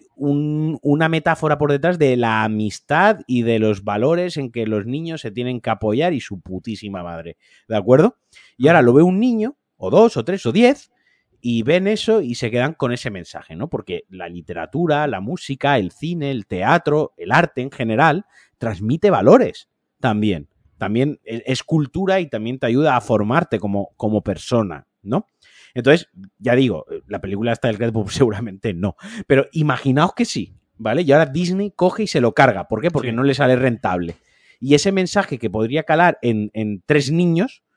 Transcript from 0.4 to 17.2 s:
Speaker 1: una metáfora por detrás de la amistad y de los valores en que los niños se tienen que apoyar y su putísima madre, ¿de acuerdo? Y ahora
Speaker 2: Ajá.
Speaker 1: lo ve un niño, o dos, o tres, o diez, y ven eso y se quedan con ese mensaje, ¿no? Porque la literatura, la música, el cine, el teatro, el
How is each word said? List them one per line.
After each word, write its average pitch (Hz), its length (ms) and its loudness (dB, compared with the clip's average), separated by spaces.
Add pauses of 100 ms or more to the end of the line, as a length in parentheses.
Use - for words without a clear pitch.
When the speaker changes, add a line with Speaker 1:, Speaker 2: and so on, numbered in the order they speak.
Speaker 1:
una 151 260 2
metáfora 156 500 0
por 143 120 0
detrás 151 280 0
de 135 180 2
la 113 260 2
amistad 123 880 0
y 123 140 0
de 113 180 2
los 107 240 0
valores 151 520 -2
en 135 140 -6
que 117 160 -6
los 107 200 -4
niños 156 340 -8
se 120 100 -12
tienen 120 300 -6
que - 100 -4
apoyar 110 420 0
y 135 80 -4
su 98 200 -12
putísima 92 640 -10
madre, 85 320 -12 (320)
¿de 110 80 -2
acuerdo? 127 400 4 (400)
Y 123 100 2
ahora 165 140 8
Speaker 2:
Ajá. 123 60 6
Speaker 1:
lo 117 80 8
ve 147 100 8
un 185 160 2
niño, 233 360 -2 (200)
o - 140 -8
dos, 214 260 4
o 117 80 -2
tres, 185 200 -6
o 117 60 -2
diez, 226 400 2 (500)
y 117 220 -2
ven 175 240 2
eso 214 340 0
y 123 140 -2
se 123 160 -4
quedan 123 240 -2
con 123 180 -4
ese 123 200 -8
mensaje, 85 420 -14
¿no? 87 160 -8
Porque 92 400 -8
la 92 180 -12
literatura, 95 800 -4
la 107 140 -4
música, 139 580 -4
el 92 140 -2
cine, 151 400 -6
el 113 140 -8
teatro, 147 680 0
el 87 140 -10